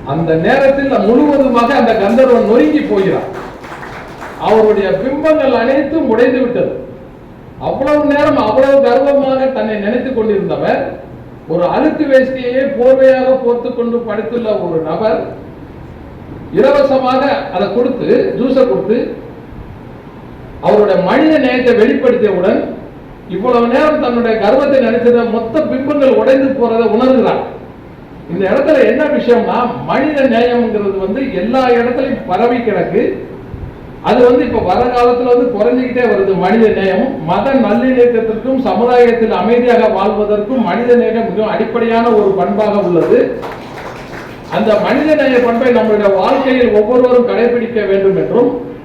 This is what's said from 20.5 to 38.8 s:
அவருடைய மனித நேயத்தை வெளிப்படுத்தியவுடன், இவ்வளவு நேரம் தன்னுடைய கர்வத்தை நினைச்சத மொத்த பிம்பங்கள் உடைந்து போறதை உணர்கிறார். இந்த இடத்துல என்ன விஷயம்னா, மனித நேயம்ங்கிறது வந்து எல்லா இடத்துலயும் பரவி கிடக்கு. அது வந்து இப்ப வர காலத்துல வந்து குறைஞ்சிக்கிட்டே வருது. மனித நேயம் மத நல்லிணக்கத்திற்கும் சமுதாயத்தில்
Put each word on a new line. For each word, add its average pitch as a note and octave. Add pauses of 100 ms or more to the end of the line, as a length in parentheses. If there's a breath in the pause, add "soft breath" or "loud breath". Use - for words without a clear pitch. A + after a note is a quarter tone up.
அவருடைய G3
மனித D4
நேயத்தை B3
வெளிப்படுத்தியவுடன், G#3 (640)
இவ்வளவு A#3
நேரம் C#4+
தன்னுடைய A#3
கர்வத்தை C4
நினைச்சத A#3
மொத்த A#3
பிம்பங்கள் C#4
உடைந்து C4
போறதை A3+
உணர்கிறார். A3 (800)
இந்த F#3+
இடத்துல C#4
என்ன B3+
விஷயம்னா, A#3+ (200)
மனித C#4+
நேயம்ங்கிறது A3+
வந்து G#3
எல்லா B3
இடத்துலயும் A#3+
பரவி A#3
கிடக்கு. - (800)
அது B3
வந்து B3
இப்ப A3+
வர A#3+
காலத்துல B3
வந்து A#3+
குறைஞ்சிக்கிட்டே A#3+
வருது. F#3+
மனித G#3+
நேயம் F#3+
மத F#3+
நல்லிணக்கத்திற்கும் A#3+
சமுதாயத்தில் A3+